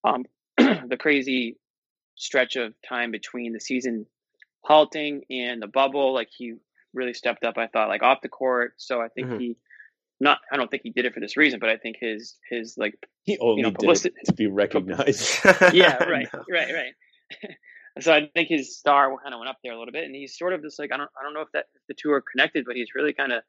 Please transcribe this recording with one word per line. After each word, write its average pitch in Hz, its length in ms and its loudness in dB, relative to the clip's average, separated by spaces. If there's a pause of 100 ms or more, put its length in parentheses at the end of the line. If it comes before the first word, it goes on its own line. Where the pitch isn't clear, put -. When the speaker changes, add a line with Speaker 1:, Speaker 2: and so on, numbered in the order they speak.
Speaker 1:
um, - 220 0 (140)
<clears throat> - 180 -6
the 147 420 4
crazy 131 560 0 (580)
stretch - 420 -2
of 117 180 -6 (120)
time 120 240 -4
between 117 440 -8
the 107 60 -10
season 123 440 -4 (560)
halting 147 720 4
and 123 320 -6
the 104 40 -10
bubble, 135 460 2
like, 117 240 -2
he 120 160 -10 (400)
really 123 220 -6
stepped - 300 -2
up, 113 120 -2
I 117 120 -4
thought, 110 200 0
like, 104 140 -2
off 131 180 4
the - 80 -10
court. 123 480 -2
So 123 240 -6
I 113 80 -4
think 127 200 -8
Speaker 2:
Mm-hmm. 117 100 -4
Speaker 1:
he, 120 180 -6 (640)
not, 143 180 4 (140)
I 139 40 -2
don't 123 120 -2
think 139 140 -8
he 120 80 -10
did 120 140 -2
it 120 100 -2
for 113 60 -10
this - 160 -8
reason, 135 240 2
but 113 80 0
I 113 80 2
think 113 240 -10
his, 113 340 -8 (160)
his, 113 260 -8
like, 107 180 -4 (280)
Speaker 3:
He 202 160 -4
only 117 200 2
Speaker 1:
you 131 40 0
know, 113 80 2
Speaker 3:
did 92 40 -8
it 87 40 -8
Speaker 1:
publicity - 380 4 (100)
Speaker 3:
to - 60 2
be 107 160 0
recognized. 101 960 0
Speaker 1:
<laughs> 180 280 8
Yeah, 175 220 8
Speaker 2:
<laughs> 170 140 0
Speaker 1:
right, 143 240 -2
Speaker 2:
No. 143 180 -12
Speaker 1:
right, 160 240 -2
right. 131 180 -8 (500)
<laughs> 196 140 -16 (440)
So 160 120 4
I 151 220 4
think 165 140 0
his 143 300 -2
star 139 300 4 (160)
kinda 131 140 -12
went 117 120 -12
up 127 120 -14
there 123 100 -10
a 113 60 -12
little 120 140 -14
bit, 156 120 -8
and 135 100 -14
he's 139 240 -16
sort 180 140 -2
of 160 100 -4
just, 151 160 -14
like, 147 140 -6
I 131 40 -2
don't, 143 220 -8
I 135 60 -12
don't 147 100 -10
know 156 60 -8
if 151 120 -10
that, 147 220 -4
if - 140 -20
the 139 60 -12
two 151 180 0
are 135 100 4
connected, 135 420 0
but 123 120 -8
he's 120 180 -8
really 143 180 -2
kinda 123 360 -4